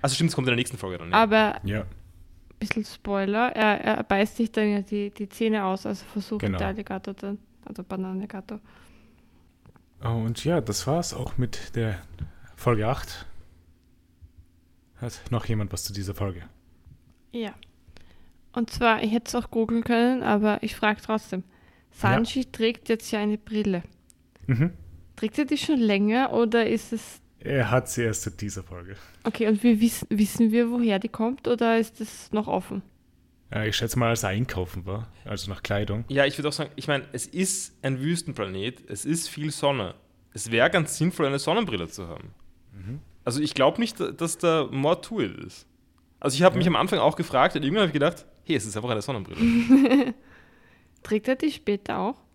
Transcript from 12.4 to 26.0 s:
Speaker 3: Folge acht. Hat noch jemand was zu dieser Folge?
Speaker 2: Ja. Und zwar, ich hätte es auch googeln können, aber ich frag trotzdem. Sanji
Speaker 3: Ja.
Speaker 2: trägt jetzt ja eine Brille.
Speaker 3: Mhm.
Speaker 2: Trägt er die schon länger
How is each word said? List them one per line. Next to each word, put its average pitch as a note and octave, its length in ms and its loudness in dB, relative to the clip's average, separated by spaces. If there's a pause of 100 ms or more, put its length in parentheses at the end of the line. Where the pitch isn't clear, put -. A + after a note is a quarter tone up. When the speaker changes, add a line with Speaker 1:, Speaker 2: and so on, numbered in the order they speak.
Speaker 3:
Folge A2 300 2
acht. - 380 -4 (1700)
Hat - 220 -10 (120)
noch A#2 160 -2
jemand G#2 260 -2
was G2+ 120 -8
zu - 100 -8
dieser G2 200 -6
Folge? F2+ 280 -6 (920)
Speaker 2:
Ja. A3 220 -6 (1000)
Und A#3 180 -2
zwar, A3+ 320 4
ich G#3+ 100 0
hätte A#3 160 0
es - 60 -6
auch A#3+ 160 -4
googeln A3+ 320 0
können, A#3+ 400 2
aber G#3 400 2
ich - 140 -6
frag G#3 260 0
trotzdem. G#3+ 400 -4 (480)
Sanji A3+ 520 2
Speaker 3:
Ja. - 100 -4
Speaker 2:
trägt A3+ 360 -2
jetzt A3+ 220 0
ja G#3+ 100 0
eine G#3 180 0
Brille. G3+ 440 -2 (640)
Speaker 3:
Mhm. C3+ 260 2 (440)
Speaker 2:
Trägt - 220 -4
er D4 60 2
die D4 120 0
schon C#4+ 240 0
länger G#3+ 520 4